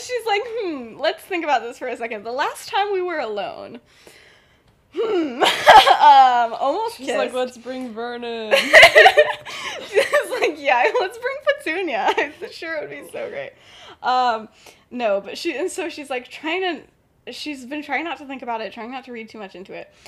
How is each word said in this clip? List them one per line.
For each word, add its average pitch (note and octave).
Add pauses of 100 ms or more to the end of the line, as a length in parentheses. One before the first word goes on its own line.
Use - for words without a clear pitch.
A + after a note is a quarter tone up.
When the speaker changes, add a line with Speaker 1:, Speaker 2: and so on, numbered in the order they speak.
Speaker 1:
she's A#4
like, G#4
"Hmm, E4+
let's D4
think E4+
about C4
this A#3
for B3+
a B3
second. A3+
The A3+
last E4+
time G4+
we F#4
were F4
alone." G3+ (1200)
Hmm. F4
<laughs> - (440)
Um, B3+
almost F#4+
Speaker 2:
She's C4
Speaker 1:
kissed. A#3
Speaker 2:
like, B3
"Let's B3+
bring B3
Vernon." A#3
Speaker 1:
<laughs> C#4
She's D5 (100)
like, F#4+
"Yeah, C4 (100)
let's F#4+
bring C5+ (200)
Petunia. E4+
<laughs> -
I'm G4+
sure E4
it D4
would G3+
be -
so -
great." - (500)
Um, A#3+ (420)
no, A3
but -
she, D#4+
and E4
so F4+
she's, C#4+
like, B3
trying E4
to, -
she's C4+
been D4
trying C#4+
not E4
to D4
think C4
about A3+
it, G3+
trying A#3
not C4
to B3+
read A3+
too A3
much F#3+
into F3+
it. E3+ (160)